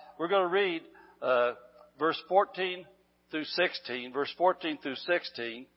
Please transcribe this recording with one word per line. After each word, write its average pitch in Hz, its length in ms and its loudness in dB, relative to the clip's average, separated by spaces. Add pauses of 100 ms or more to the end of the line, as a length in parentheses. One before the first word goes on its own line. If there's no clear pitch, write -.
(200)
We're 160 80 -2
gonna 185 200 4
read, 180 360 0 (380)
uh, 123 320 2 (440)
verse 156 300 0
fourteen 185 580 0 (460)
through 156 140 -4
sixteen, 127 680 -2
verse 135 240 -2
fourteen 170 400 2
through 135 180 -6
sixteen. 123 720 -4 (120)